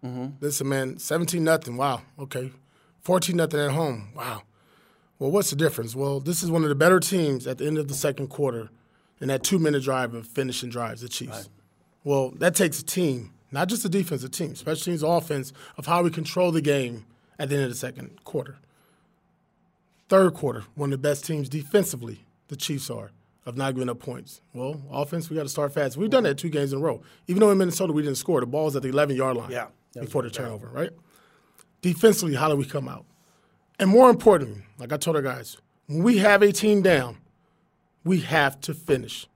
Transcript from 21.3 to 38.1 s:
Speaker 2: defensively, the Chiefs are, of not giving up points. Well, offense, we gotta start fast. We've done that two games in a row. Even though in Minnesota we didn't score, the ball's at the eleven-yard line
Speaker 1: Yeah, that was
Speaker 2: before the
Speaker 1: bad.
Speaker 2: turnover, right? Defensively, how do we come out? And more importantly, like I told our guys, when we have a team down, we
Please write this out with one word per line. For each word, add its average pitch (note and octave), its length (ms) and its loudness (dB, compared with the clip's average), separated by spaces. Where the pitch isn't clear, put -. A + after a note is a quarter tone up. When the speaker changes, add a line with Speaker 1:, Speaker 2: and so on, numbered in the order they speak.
Speaker 2:
defensively, C#3 760 -2
the D3 60 -10
Chiefs C#3 360 -6
are, A2 180 -10
of B2 100 -10
not C3+ 160 -2
giving B2+ 160 -4
up A#2+ 100 -6
points. - 420 -14
Well, C3+ 260 -8
offense, D3 400 -6
we D#3 40 -6
gotta D3 140 -4
start C#3+ 240 -4
fast. C#3 240 -2
We've G#3 140 -2
done B3+ 120 4
that C#3+ 140 0
two E3+ 120 -4
games C#3+ 240 -2
in C3+ 40 -4
a C#3 40 -4
row. C#3 200 -2
Even F3+ 140 0
though G#3+ 80 8
in G3+ 80 6
Minnesota F3+ 360 0
we D3+ 100 2
didn't C#3 140 -2
score, E3 220 0
the B2 60 -2
ball's C#3+ 300 -2
at C3+ 80 -4
the C3+ 60 -4
eleven-yard C3 460 0
line A#2 140 -8
Speaker 1:
Yeah, B2 180 -6
that A#2+ 80 -12
was B2 80 -10
Speaker 2:
before C#3 120 -2
the A#2+ 80 -6
Speaker 1:
bad. G2+ 60 -14
Speaker 2:
turnover, A2+ 320 -10
right? C3 240 -6
Defensively, F3+ 540 4
how D3 140 2
do D3 60 4
we C#3 100 0
come C3+ 220 -6
out? A#2 180 -14
And F#3+ 100 4
more B3 200 10
importantly, C3+ 540 4
like B2 120 -10
I D3+ 60 -4
told D#3+ 180 -2
our D3 60 2
guys, B2+ 360 -8
when D#3 160 -2
we A#3 140 6
have G3+ 240 6
a G#3 100 8
team G#3 300 4
down, C3+ 360 4
we F3 180 2